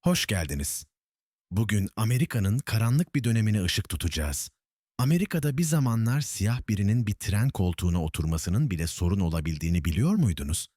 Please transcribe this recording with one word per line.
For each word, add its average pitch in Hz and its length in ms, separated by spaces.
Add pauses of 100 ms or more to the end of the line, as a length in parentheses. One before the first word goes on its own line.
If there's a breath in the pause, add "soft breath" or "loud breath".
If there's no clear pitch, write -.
Hoş - 180
geldiniz. 73 600 (640)
Bugün 104 460
Amerika'nın 113 640
karanlık 120 560
bir 135 100
dönemine 107 380
ışık - 260
tutacağız. 73 600 (480)
Amerika'da 147 600
bir 175 60
zamanlar 127 560
siyah 117 480
birinin 107 380
bir 107 80
tren 104 360
koltuğuna 87 520
oturmasının 80 680
bile 82 160
sorun 90 340
olabildiğini 82 640
biliyor 110 300
muydunuz? 85 520 (100)